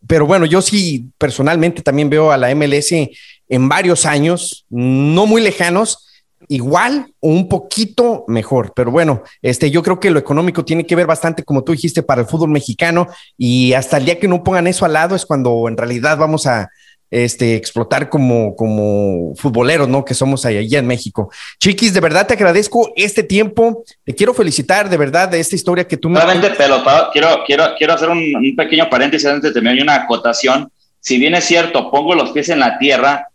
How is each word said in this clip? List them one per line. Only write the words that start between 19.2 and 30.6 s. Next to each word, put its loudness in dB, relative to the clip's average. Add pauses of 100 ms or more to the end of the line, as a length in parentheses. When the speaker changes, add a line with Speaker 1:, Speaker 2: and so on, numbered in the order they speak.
Speaker 1:
futboleros, 0
¿no? 0
Que -6
somos -2
allá -2
en -2
México. -6 (300)
Chiquis, 0
de 2
verdad 2
te 0
agradezco 2
este -2
tiempo, 0 (200)
te -8
quiero 4
felicitar, 0
de 0
verdad, 2
de 0
esta -4
historia -2
que -4
tú -4
me 2
Speaker 2:
Solamente, 2
pero, 2
pa-, 4
quiero, 2
quiero, 2 (120)
quiero 2
hacer 0
un, -2
un -2
pequeño 0
paréntesis 0
antes 0
de 0
terminar 2
y 2
una 2
acotación. 0 (300)